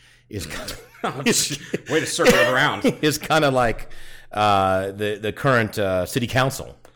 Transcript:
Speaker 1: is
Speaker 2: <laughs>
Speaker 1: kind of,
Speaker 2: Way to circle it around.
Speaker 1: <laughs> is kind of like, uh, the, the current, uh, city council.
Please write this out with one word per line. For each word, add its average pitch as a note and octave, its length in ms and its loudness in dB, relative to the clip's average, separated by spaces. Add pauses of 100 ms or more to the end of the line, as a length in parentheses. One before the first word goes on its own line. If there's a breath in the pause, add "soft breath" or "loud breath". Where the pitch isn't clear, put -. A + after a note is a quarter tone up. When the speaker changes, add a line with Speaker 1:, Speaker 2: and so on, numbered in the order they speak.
(280 soft breath)
Speaker 1:
is G2+ 180 -8
Speaker 2:
<laughs> - 0 -
Speaker 1:
kind - 240 -10 (340)
of, C#3 200 -6
Speaker 2:
Way - 760 -2
to B2+ 60 -2
circle - 280 4
it - 140 4
around. B2+ 360 2
Speaker 1:
<laughs> - 180 0
is D3+ 160 2
kind D#3 260 2
of C3+ 100 2
like, A#2+ 360 0 (420 loud breath)
uh, G2 600 2
the, G#2 280 -4
the G#2+ 120 -2
current, A2+ 460 2
uh, F#2 280 2
city A#2+ 200 -2
council. B2+ 500 -2 (200 soft breath)